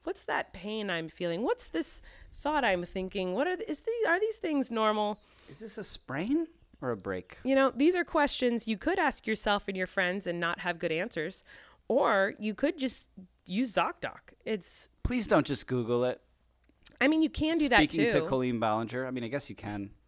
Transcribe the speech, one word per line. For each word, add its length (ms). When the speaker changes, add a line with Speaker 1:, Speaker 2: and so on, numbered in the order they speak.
Speaker 1:
What's 200
that 280
pain 380
I'm 180
feeling? 360
What's 240
this 340
thought 320
I'm 200
thinking? 500
What 120
are 100
th-, 120
is 120
the-, 280
are 100
these 180
things 340
normal? 500
Speaker 2:
Is 120
this 180
a 60
sprain 640
or 100
a 60
break? 480
Speaker 1:
You 100
know, 200
these 200
are 100
questions 640
you 100
could 220
ask 280
yourself 420
and 80
your 100
friends 400
and 140
not 200
have 180
good 140
answers. 520
Or 500
you 160
could 240
just 300
use 300
ZocDoc. 440
It's 440
Speaker 2:
Please 240
don't 200
just 200
Google 380
it. 160
Speaker 1:
I 80
mean, 140
you 80
can 280
do 100
that 100
Speaker 2:
Speaking 200
to 100
Speaker 1:
too. 60
Speaker 2:
Colleen 340
Ballinger, 460
I 40
mean, 140
I 40
guess 220
you 60
can. 340